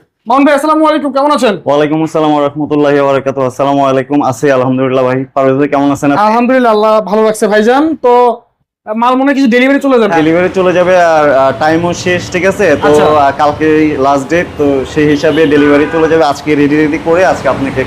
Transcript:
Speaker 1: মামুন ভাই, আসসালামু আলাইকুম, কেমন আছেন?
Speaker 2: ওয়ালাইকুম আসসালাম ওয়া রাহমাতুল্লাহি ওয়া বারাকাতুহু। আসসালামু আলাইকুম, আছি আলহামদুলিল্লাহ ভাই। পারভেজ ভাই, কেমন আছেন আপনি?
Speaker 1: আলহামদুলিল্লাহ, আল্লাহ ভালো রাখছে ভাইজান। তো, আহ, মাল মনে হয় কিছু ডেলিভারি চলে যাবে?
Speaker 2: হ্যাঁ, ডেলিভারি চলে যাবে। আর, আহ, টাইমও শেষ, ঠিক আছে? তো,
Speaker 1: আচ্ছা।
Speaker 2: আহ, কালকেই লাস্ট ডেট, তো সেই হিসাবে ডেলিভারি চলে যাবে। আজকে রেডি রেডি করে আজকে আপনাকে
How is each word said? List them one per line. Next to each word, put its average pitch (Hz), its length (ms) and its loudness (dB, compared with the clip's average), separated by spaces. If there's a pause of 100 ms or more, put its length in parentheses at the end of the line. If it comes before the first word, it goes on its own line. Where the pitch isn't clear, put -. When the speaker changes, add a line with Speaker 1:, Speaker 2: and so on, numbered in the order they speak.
(280)
Speaker 1:
মামুন 269 180 0
ভাই, 294 100 2
আসসালামু 311 300 0
আলাইকুম, 294 260 -2
কেমন 277 200 0
আছেন? 220 340 0
Speaker 2:
ওয়ালাইকুম 147 380 0
আসসালাম 156 280 -2
ওয়া 147 100 0
রাহমাতুল্লাহি 143 580 0
ওয়া 139 120 0
বারাকাতুহু। 131 360 -2
আসসালামু 139 380 -2
আলাইকুম, 135 360 -2
আছি 135 300 -2
আলহামদুলিল্লাহ 131 540 0
ভাই। 131 280 -2
পারভেজ 135 220 0
ভাই, 147 120 0
কেমন 143 240 0
আছেন 143 200 -2
আপনি? 196 140 0
Speaker 1:
আলহামদুলিল্লাহ, 240 460 0
আল্লাহ 214 300 2
ভালো 214 240 0
রাখছে 214 220 -2
ভাইজান। 240 480 0
তো, 240 460 0 (440)
আহ, 214 80 -8
মাল 240 220 0
মনে 262 80 0
হয় 277 120 0
কিছু 269 120 0
ডেলিভারি 262 320 2
চলে 262 200 0
যাবে? 214 80 2
Speaker 2:
হ্যাঁ, 165 160 0
ডেলিভারি 175 300 0
চলে 185 200 0
যাবে। 180 240 2
আর, 160 340 2
আহ, 135 280 2
টাইমও 165 340 0
শেষ, 180 380 -4
ঠিক 180 140 -4
আছে? 185 300 0
তো, - 120 -2
Speaker 1:
আচ্ছা। 147 180 2
Speaker 2:
আহ, 147 320 2
কালকেই 151 600 0
লাস্ট 135 320 0
ডেট, 175 180 -2 (100)
তো 139 360 0
সেই 151 140 0
হিসাবে 151 400 2
ডেলিভারি 147 460 2
চলে 160 160 0
যাবে। 160 140 2
আজকে 147 320 -2
রেডি 143 200 0
রেডি 151 300 0
করে 170 200 2
আজকে 135 240 -2
আপনাকে 131 380 -4